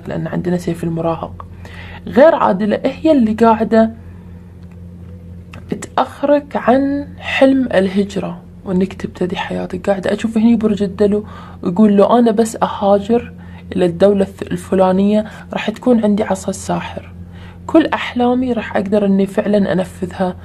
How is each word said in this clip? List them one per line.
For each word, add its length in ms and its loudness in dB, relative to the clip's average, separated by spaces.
لأن 200 -6
عندنا 300 -2
سيف 260 -4
المراهق. 640 -6
غير 280 6
عادلة 500 0
هي 260 0
اللي 220 4
قاعدة 580 4
تأخرك 760 -2
عن 520 0
حلم 540 2
الهجرة 680 -2
وإنك 280 0
تبتدي 420 -6
حياتك. 540 -6
قاعدة 240 0
أشوف 240 -4
هني 180 6
برج 280 0
الدلو 420 2
يقول 340 4
له: 220 6
"أنا 120 4
بس 320 0
أهاجر 680 0
إلى 100 2
الدولة 400 4
الث-، 260 -10
الفلانية، 760 2
راح 160 -4
تكون 340 2
عندي 200 2
عصا 260 -4
الساحر. 640 -6
كل 180 4
أحلامي 680 0
راح 240 -4
أقدر 280 2
إني 200 4
فعلًا 480 0
أنفذها، 720 -4